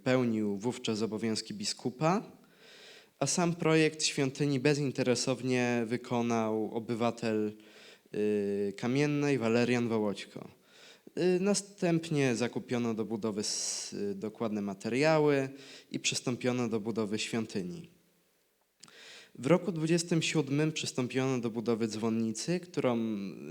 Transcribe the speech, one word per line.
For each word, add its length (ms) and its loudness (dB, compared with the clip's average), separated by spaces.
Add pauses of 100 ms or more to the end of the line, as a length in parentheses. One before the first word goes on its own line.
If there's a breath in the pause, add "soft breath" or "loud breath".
pełnił 540 2
wówczas 440 -2
obowiązki 520 -4
biskupa, 800 -2 (880 loud breath)
a 80 0
sam 280 2
projekt 500 4
świątyni 540 0
bezinteresownie 1300 2
wykonał 880 0
obywatel, 800 0 (600 loud breath)
y, 640 0
Kamiennej 600 2
Walerian 520 2
Wołoćko. 600 -2 (680 loud breath)
Y, 220 2
następnie 960 2
zakupiono 580 0
do 120 -2
budowy 360 -2
s-, 520 -4
y, 220 -4
dokładne 460 -4
materiały 880 2 (420 loud breath)
i 80 -4
przystąpiono 720 -2
do 100 -2
budowy 400 -2
świątyni. 680 -6 (1500 loud breath)
W 80 -4
roku 240 4
dwudziestym 500 0
siódmym 500 0
przystąpiono 680 0
do 100 -2
budowy 380 0
dzwonnicy, 720 -2
którą, 380 -2 (540)